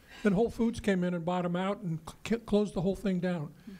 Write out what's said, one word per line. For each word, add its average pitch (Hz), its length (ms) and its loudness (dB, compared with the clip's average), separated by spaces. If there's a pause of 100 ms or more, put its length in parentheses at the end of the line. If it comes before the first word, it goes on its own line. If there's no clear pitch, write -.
(220)
Then 202 120 4
Whole 226 160 2
Foods 226 280 0
came 190 240 2
in 180 120 0
and 170 100 -4
bought 180 200 0
'em 175 120 0
out 190 240 -2
and 165 180 -4 (280)
c-, 220 100 0
closed 208 380 2
the 190 80 -2
whole 190 120 2
thing 185 240 -2
down, 175 340 -2 (280)